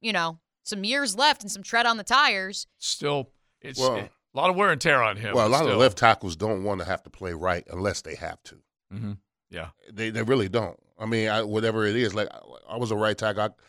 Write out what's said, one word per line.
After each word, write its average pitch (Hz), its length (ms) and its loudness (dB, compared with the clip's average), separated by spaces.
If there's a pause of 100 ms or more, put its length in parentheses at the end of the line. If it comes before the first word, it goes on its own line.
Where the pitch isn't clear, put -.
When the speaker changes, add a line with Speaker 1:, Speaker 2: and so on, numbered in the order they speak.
Speaker 1:
you 220 120 -4
know, 165 260 -2 (240)
some 196 200 -8
years 240 320 -2
left 277 260 2
and 202 100 -12
some 196 120 -12
tread 233 240 0
on 233 100 2
the 208 60 -10
tires. 214 640 0 (100)
Speaker 2:
Still, - 540 -4 (280)
it's 127 200 -14
Speaker 3:
Well 127 180 2
Speaker 2:
a - 400 -10
lot 165 120 4
of 185 80 2
wear 196 120 4
and 151 120 0
tear 131 200 4
on 107 140 2
him, 104 180 -6
Speaker 3:
Well, 120 140 4
a - 20 4
Speaker 2:
but - 40 4
Speaker 3:
lot 147 100 4
of 143 60 2
Speaker 2:
still. 123 100 2
Speaker 3:
left 120 180 6
tackles 104 380 4
don't 95 280 -2
wanna 98 220 -4
have 90 180 -4
to - 60 -20
play 90 240 -8
right 87 380 -2
unless 90 300 -2
they 80 140 -12
have 82 280 -10
to. - 120 -20 (380)
Speaker 2:
Mm-hmm. 104 200 -8 (360)
Yeah. 82 200 -12 (220)
Speaker 3:
They, 110 180 -6
they 110 140 -2
really 113 260 2
don't. 98 280 -2 (220)
I 110 60 -8
mean, 110 240 0
I, 107 140 0
whatever 110 420 0
it 104 100 2
is, 117 180 0
like, 104 200 -2
I, - 400 -18
I 113 40 -8
was 117 140 -2
a 104 60 0
right 107 200 2
tackle. 104 260 -2
I, 107 60 0 (200)